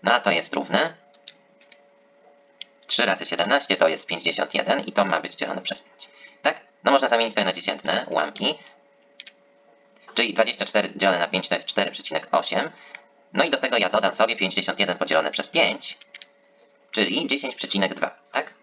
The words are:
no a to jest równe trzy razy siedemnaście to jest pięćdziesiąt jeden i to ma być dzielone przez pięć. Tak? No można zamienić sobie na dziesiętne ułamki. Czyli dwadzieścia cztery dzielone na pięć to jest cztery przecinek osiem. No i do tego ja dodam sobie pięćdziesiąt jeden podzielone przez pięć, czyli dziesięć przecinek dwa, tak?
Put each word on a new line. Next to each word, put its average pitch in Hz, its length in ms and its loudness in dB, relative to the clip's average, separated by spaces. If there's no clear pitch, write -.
no 113 100 4
a 123 60 4
to 101 120 0
jest - 220 0
równe 160 400 0
trzy - 180 2
razy 98 200 0
siedemnaście - 500 2
to 82 120 4
jest - 200 -2
pięćdziesiąt - 460 -2
jeden - 260 0
i - 120 -8
to 196 140 2
ma - 160 0
być - 140 -10
dzielone - 260 -4
przez - 200 -2
pięć. - 280 -18
Tak? - 200 -2
No - 80 4
można 135 160 4
zamienić 117 280 2
sobie 104 100 2
na 92 60 0
dziesiętne - 580 -2
ułamki. - 480 -2
Czyli 107 180 0
dwadzieścia 107 320 2
cztery 95 300 0
dzielone 98 240 4
na 85 80 0
pięć 92 220 -2
to 87 60 0
jest - 120 -4
cztery - 240 0
przecinek - 400 -6
osiem. 156 400 0
No 139 100 2
i 330 60 2
do 269 80 0
tego - 200 0
ja 92 120 2
dodam 104 240 2
sobie 113 220 2
pięćdziesiąt - 440 -2
jeden - 180 0
podzielone - 340 0
przez - 180 -2
pięć, 220 480 0
czyli 107 360 0
dziesięć 139 280 -4
przecinek - 380 0
dwa, - 260 -8
tak? - 320 -6